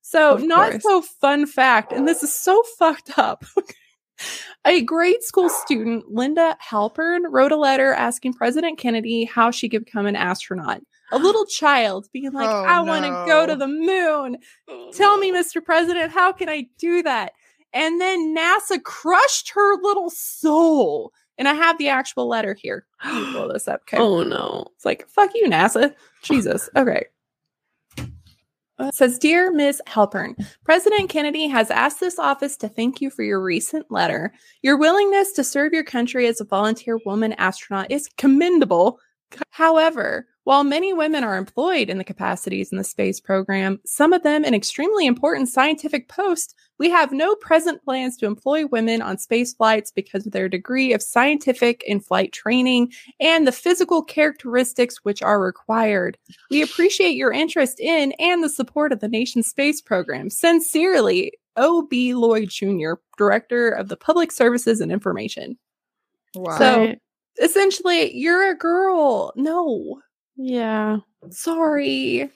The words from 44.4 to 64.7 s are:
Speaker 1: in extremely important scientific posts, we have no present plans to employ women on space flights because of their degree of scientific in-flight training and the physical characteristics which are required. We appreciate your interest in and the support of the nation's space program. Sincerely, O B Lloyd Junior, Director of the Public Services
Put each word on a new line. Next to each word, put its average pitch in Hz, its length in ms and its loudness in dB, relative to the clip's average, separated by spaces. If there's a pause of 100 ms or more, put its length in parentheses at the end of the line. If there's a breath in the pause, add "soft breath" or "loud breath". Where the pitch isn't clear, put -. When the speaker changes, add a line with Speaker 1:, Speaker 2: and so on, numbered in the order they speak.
Speaker 1:
in 269 120 0
extremely 339 500 -2
important 269 420 0
scientific 294 600 -2
posts, 359 440 -4 (260)
we 320 100 2
have 320 240 2
no 339 220 0
present 330 500 0
plans 254 320 -6
to 220 80 -4
employ 277 400 -2
women 226 380 -2
on 190 160 -8
space 240 340 -2
flights 220 380 0
because 196 340 -8
of 208 80 -10
their 190 160 -2
degree 247 440 -2
of 208 100 0
scientific 247 840 0
in-flight 196 480 -2
training 247 580 0 (300 loud breath)
and 320 260 4
the 247 60 4
physical 349 500 0
characteristics 254 1000 -2
which 202 180 -4
are 208 180 2
required. 196 760 -2 (320 soft breath)
We 294 140 0
appreciate 349 520 2
your 254 160 0
interest 294 480 0
in 302 340 0
and 349 300 0
the 294 60 0
support 294 420 -2
of 214 80 -2
the 214 80 -6
nation's 233 400 -2
space 294 320 -2
program. 160 520 -4
Sincerely, 320 1040 2 (220)
O 320 280 2
B 247 320 -2
Lloyd 226 340 2
Junior, 170 500 -4 (180)
Director 226 520 2
of 196 180 -4
the - 100 -10
Public 330 340 2
Services 226 500 2